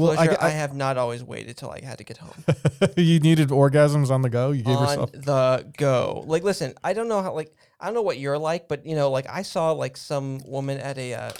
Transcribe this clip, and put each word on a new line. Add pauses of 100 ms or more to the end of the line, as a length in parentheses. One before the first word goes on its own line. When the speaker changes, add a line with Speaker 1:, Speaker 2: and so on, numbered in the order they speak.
(160)
Speaker 1:
disclosure,
Speaker 2:
g-,
Speaker 1:
I
Speaker 2:
I
Speaker 1:
have
not
always
waited
till
I
had
to
get
home. (240)
Speaker 2:
<laughs>
You
needed
orgasms
on
the
go?
You
gave
Speaker 1:
On
Speaker 2:
yourself
Speaker 1:
the (100)
go.
Like,
listen, (100)
I
don't
know
how,
like, (260)
I
don't
know
what
you're
like,
but,
you
know,
like,
I
saw,
like,
some
woman
at
a,
uh,